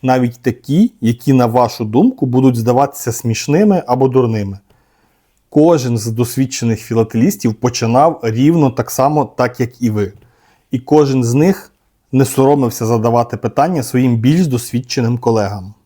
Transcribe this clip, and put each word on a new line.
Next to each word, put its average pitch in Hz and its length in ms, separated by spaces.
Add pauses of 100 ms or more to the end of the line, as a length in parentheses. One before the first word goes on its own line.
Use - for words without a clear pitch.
Навіть 127 400
такі, 151 580
які, 117 320
на 127 140
вашу 120 380
думку, 139 420
будуть 127 300
здаватися 123 560
смішними 165 760
або 127 220
дурними. 110 500 (920)
Кожен 147 500
з 107 80
досвідчених 117 760
філателістів 113 720
починав 123 680
рівно 135 480
так 120 200
само, 143 340
так 120 360
як 120 220
і 117 80
ви. 104 220 (580)
І 127 80
кожен 135 460
з 117 100
них 170 380 (400)
не 131 120
соромився 131 640
задавати 117 500
питання 143 460
своїм 127 340
більш 147 300
досвідченим 120 720
колегам. 104 560 (120)